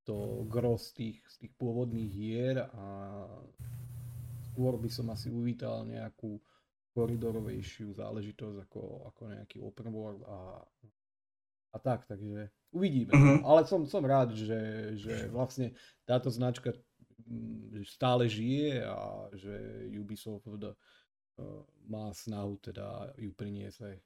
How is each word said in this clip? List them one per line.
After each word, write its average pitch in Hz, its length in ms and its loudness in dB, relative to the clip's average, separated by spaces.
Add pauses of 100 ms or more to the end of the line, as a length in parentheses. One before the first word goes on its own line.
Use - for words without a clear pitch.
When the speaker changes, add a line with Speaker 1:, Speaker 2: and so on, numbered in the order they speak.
Speaker 1:
to 107 400 -4
gros 117 480 2
tých, 110 320 -6
z - 160 -20
tých 110 160 -14
pôvodných 117 560 0
hier 117 480 0
a 101 240 -10 (1600)
skôr 127 320 2
by 113 80 -2
som 113 240 -2
asi 117 240 -4
uvítal 117 480 -2
nejakú 110 560 -8 (560)
koridorovejšiu 110 1040 -2
záležitosť 104 720 -8
ako, 107 400 -10
ako - 120 -20 (120)
nejaký 104 240 -14
open 107 320 -10
world 107 400 -8
a, 92 320 -12 (1120)
a 113 80 -8
tak, 120 240 0
takže 104 480 -8 (160)
uvidíme. 160 400 4
Speaker 2:
Mhm. 143 320 12
Speaker 1:
Ale 156 240 10
som, 180 160 4
som 151 240 2
rád, 131 240 6
že, 110 640 -2
že 110 400 -4
vlastne 123 400 0 (320)
táto 123 240 2
značka, 123 400 0 (560)
mm, 113 560 -8
stále 123 480 4
žije 123 560 2
a 101 480 -6
že 107 560 -10
Ubisoft, 104 560 -10
e, 104 240 -8 (1200)
má 107 240 -6
snahu 101 480 -6
teda 101 560 -8
ju 104 160 -8
priniesť 101 560 -8
aj 95 160 -12